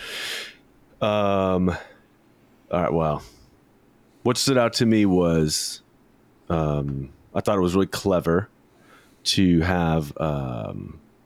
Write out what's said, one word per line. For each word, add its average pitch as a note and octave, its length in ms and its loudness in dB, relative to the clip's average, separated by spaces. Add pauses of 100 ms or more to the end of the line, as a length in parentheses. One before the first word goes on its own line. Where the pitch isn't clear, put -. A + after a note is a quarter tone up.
(1000)
Um, G2 720 2
all - 1120 -8
right, C2+ 100 0
well, D#2 300 0 (1000)
what A#2+ 140 0
stood C3+ 220 2
out A#2 160 2
to B2 120 0
me A2 200 4
was, E2 760 0 (680)
um, C#2+ 600 -4 (240)
I - 60 -4
thought G#2 160 0
it G2 60 0
was F2 120 0
really F#2+ 120 2
clever F2+ 640 0 (760)
to F2+ 360 4
have, E2 580 0
um, B1 800 -6 (280)